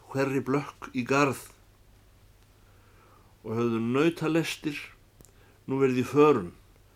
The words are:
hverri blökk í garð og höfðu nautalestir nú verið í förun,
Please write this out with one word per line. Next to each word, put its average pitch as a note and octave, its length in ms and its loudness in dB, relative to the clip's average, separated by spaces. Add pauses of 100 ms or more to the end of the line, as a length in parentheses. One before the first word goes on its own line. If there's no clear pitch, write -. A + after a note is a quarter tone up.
(120)
hverri C3+ 320 0
blökk C#3+ 480 -4
í B2 160 -4
garð C3+ 400 2 (2000)
og A2 80 -6
höfðu A#2 240 0
nautalestir D#3 1000 -2 (920)
nú C3 120 -2
verið B2+ 220 2
í A#2+ 60 -2
förun, C3 420 4 (460)